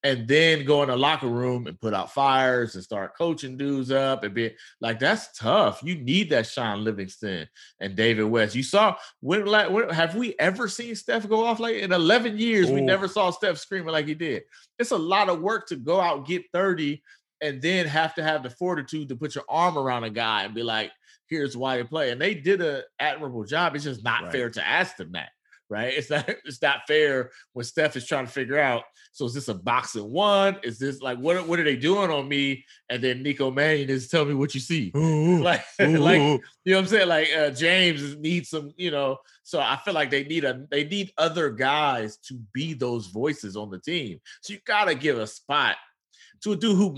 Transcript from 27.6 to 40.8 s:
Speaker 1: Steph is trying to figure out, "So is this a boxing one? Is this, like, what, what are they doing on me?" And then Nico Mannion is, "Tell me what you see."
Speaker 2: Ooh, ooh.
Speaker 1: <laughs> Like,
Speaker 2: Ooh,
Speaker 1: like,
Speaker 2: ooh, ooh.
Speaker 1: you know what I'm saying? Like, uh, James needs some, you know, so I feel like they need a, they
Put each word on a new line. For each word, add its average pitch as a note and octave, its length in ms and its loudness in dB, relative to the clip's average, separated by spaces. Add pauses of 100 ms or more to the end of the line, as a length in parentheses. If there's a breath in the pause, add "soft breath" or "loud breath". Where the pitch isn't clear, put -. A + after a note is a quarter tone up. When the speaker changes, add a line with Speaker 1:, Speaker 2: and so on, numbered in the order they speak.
Speaker 1:
Steph D3+ 320 -2
is A#2+ 100 -8
trying C3+ 200 -4
to A#2 60 -16
figure C3+ 280 -2
out, B2+ 240 2 (300 soft breath)
"So - 120 -8
is A#2+ 80 -6
this C#3 140 -8
a A2 60 -4
boxing A2 580 -2
one? G3 520 4
Is A2 140 -8
this, C3+ 220 -4
like, B2+ 180 -6
what, E3 300 0
what E3+ 140 0
are - 20 2
they C#3+ 140 2
doing F3 340 2
on C#3 160 -2
me?" C#3 380 -2 (240 soft breath)
And A#2+ 120 -4
then B2+ 220 -2
Nico C#3 280 0
Mannion C#3+ 380 2
is, C3 200 -2
"Tell D#3 160 2
me D3 80 -2
what C#3 200 0
you C3+ 60 -6
see." B2+ 380 -2
Speaker 2:
Ooh, - 20 2
ooh. D#3+ 440 4
Speaker 1:
<laughs> - 0 -
Like, E3+ 200 2 (180)
Speaker 2:
Ooh, D#3+ 160 6
Speaker 1:
like, D#3+ 220 8
Speaker 2:
ooh, C#3+ 40 6 (100)
ooh. B2+ 80 2 (240 loud breath)
Speaker 1:
you F#3 80 6
know F#3+ 60 6
what - 20 2
I'm F#3 60 0
saying? G3+ 200 4
Like, D#3+ 260 4
uh, D3+ 180 2
James D3+ 640 2
needs D#3 320 -2
some, D3 260 -8
you F3+ 160 -4
know, C#3 260 -2 (260 soft breath)
so - 180 -4
I B2 240 0
feel G3+ 80 -2
like D3 160 0
they C#3 160 0
need D#3 180 -2
a, C3 260 -4
they C#3+ 140 0